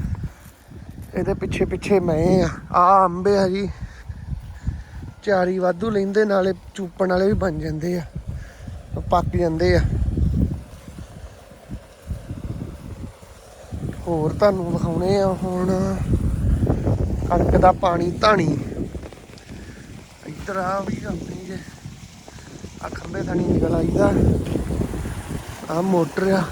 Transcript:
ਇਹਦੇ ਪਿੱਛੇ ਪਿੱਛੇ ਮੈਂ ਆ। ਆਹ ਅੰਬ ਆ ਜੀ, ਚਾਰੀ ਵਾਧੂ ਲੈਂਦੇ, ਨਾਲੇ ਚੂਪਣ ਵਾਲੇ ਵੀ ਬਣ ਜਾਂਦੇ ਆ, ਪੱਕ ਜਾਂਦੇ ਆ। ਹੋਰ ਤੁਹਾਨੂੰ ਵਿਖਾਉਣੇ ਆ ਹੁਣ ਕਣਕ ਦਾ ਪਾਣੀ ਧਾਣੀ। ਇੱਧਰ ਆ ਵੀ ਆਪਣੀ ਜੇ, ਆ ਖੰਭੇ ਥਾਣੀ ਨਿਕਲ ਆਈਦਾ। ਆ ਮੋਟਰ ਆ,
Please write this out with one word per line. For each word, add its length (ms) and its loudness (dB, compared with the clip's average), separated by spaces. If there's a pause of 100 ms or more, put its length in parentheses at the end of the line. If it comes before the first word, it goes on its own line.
(1160)
ਇਹਦੇ 200 0
ਪਿੱਛੇ 300 -2
ਪਿੱਛੇ 360 2
ਮੈਂ 440 4
ਆ। 40 0 (240)
ਆਹ 340 8
ਅੰਬ 220 0
ਆ 200 4
ਜੀ, 200 -2 (1500)
ਚਾਰੀ 360 2
ਵਾਧੂ 320 0
ਲੈਂਦੇ, 340 2
ਨਾਲੇ 280 2 (220)
ਚੂਪਣ 340 -2
ਵਾਲੇ 180 4
ਵੀ 60 4
ਬਣ 260 0
ਜਾਂਦੇ 400 -2
ਆ, 60 -6 (1080)
ਪੱਕ 260 2
ਜਾਂਦੇ 400 4
ਆ। 40 6 (4000)
ਹੋਰ 260 0
ਤੁਹਾਨੂੰ 400 2
ਵਿਖਾਉਣੇ 480 2
ਆ 60 4 (160)
ਹੁਣ 280 0 (1600)
ਕਣਕ 280 4
ਦਾ 160 8
ਪਾਣੀ 380 2 (100)
ਧਾਣੀ। 280 4 (1800)
ਇੱਧਰ 300 -8
ਆ 320 0
ਵੀ 160 -6
ਆਪਣੀ 420 -6
ਜੇ, 120 -10 (1200)
ਆ 60 -10
ਖੰਭੇ 340 -8
ਥਾਣੀ 220 -2
ਨਿਕਲ 300 2
ਆਈਦਾ। 380 4 (1600)
ਆ 100 0
ਮੋਟਰ 520 2
ਆ, 180 2